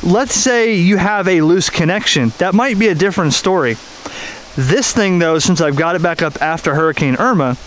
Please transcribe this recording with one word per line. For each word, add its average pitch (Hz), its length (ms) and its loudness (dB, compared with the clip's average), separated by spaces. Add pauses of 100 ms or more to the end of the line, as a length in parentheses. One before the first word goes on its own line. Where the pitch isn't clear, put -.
let's 220 320 0
say 233 400 2
you 185 220 2
have 196 300 0
a 185 140 2
loose 165 280 2
connection. 160 680 0
That 180 160 0
might 233 260 0
be 220 80 2
a 196 80 2
different 170 380 0
story. 156 440 0 (760)
This 151 380 0
thing, 190 260 0
though, 160 200 2
since 165 220 0
I've 151 140 2
got 165 200 0
it 180 60 -2
back 165 200 -2
up 156 200 -4
after 160 320 -2
Hurricane 147 440 0
Irma 156 500 0